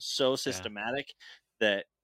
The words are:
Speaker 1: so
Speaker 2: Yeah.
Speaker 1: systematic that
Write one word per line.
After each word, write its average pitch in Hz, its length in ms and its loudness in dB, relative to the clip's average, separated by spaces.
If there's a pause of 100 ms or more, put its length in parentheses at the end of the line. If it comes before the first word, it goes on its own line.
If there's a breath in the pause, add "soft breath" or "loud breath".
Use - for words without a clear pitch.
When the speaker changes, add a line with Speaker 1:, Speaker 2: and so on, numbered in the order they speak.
Speaker 1:
so - 320 2
Speaker 2:
Yeah. 135 40 2
Speaker 1:
systematic 113 720 -4 (520 loud breath)
that 104 280 4 (160)